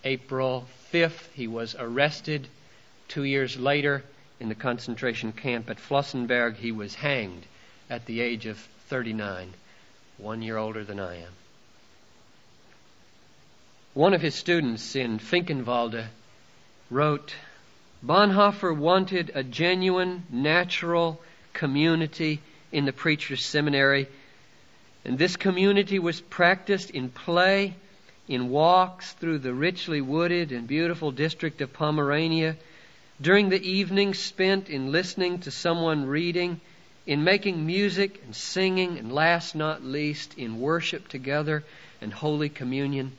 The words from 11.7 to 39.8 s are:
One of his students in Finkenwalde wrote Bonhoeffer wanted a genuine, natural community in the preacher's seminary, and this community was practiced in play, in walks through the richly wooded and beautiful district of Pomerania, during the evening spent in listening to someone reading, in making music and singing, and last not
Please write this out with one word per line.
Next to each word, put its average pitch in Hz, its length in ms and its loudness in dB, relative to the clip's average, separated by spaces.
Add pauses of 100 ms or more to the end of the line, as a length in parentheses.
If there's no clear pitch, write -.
One 165 180 6
of 165 100 2
his 156 120 -2
students 139 600 -2
in 117 240 -4
Finkenwalde 120 840 -2 (840)
wrote 143 440 0 (680)
Bonhoeffer 196 720 4
wanted 180 580 2
a 135 100 -2
genuine, 180 840 2
natural 170 920 2 (320)
community 156 880 0 (320)
in 143 120 0
the 135 80 0
preacher's 147 520 -2
seminary, 139 640 2 (960)
and 127 140 -2
this 180 180 2
community 196 640 2
was 170 220 -2
practiced 185 680 2
in 127 200 -6
play, 190 640 2 (540)
in 123 200 -2
walks 180 680 4
through 165 240 -2
the 131 140 -4
richly 160 480 -2
wooded 165 520 0
and 120 140 -6
beautiful 156 460 0
district 156 480 -4
of 135 120 -6
Pomerania, 156 840 2 (640)
during 190 300 6
the 190 120 2
evening 190 520 2
spent 190 540 0
in 135 220 -4
listening 180 500 0
to 156 100 -10
someone 165 560 0
reading, 170 540 -2 (460)
in 147 160 0
making 185 440 2
music 196 580 0
and 117 100 -14
singing, 185 640 0
and 113 140 -8
last 165 420 2
not 156 300 -2